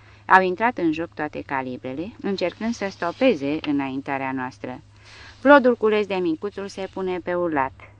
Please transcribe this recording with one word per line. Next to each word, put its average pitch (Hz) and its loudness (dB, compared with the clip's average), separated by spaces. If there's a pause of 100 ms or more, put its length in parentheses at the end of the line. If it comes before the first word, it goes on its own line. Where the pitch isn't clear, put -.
(260)
Au 190 8
intrat 190 0
în 170 2
joc 165 -4
toate 151 -8
calibrele, 131 -8 (100)
încercând 196 -4
să 196 -6
stopeze 170 0
înaintarea 135 -4
noastră. 127 -8 (580)
Flodul 254 8
cules 214 2
de 196 -2
micuțul 185 -4
se 190 -10
pune 185 -4
pe 180 -4
urlat. 156 0 (260)